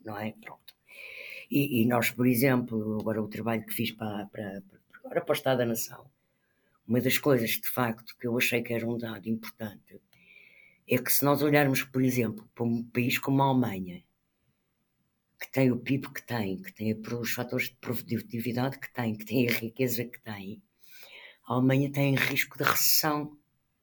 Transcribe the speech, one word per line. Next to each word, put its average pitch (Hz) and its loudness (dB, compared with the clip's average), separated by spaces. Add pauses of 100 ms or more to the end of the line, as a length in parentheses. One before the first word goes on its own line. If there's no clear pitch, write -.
não 107 -10
é? 107 -8
Pronto. - -20 (800)
E, 123 2
e 113 6
nós, 120 2
por 127 2
exemplo, 117 2
agora 110 -2
o 107 -4
trabalho 107 -4
que - -10
fiz 117 -2
para, 104 -8
para, 98 -10 (400)
agora 254 -4
para 151 -2
o - 4
Estado 131 0
da 120 2
Nação, 117 -6 (800)
uma 120 4
das 131 2
coisas, 117 4
de - -4
facto, - -4
que - -6
eu 117 0
achei 120 2
que 120 -4
era 113 -2
um 117 -2
dado 110 -8
importante - -8 (880)
é 123 4
que 127 0
se - 2
nós 143 4
olharmos, 147 4
por - -2
exemplo, 123 2
para 120 -4
um 117 0
país 123 0
como 139 2
a 139 6
Alemanha, 98 0 (1400)
que - -14
tem 131 4
o 120 -2
pib 135 -2
que - -16
tem, 98 -4
que - -18
tem 107 -2 (240)
os 113 -4
fatores 123 -4
de - -12
produtividade 120 -4
que - -16
tem, 113 -2
que 107 -12
tem 120 2
a 120 2
riqueza 117 -2
que - -16
tem, 104 -12 (840)
a 120 0
Alemanha 131 4
tem 139 2
risco - 0
de - -4
recessão. - 2 (460)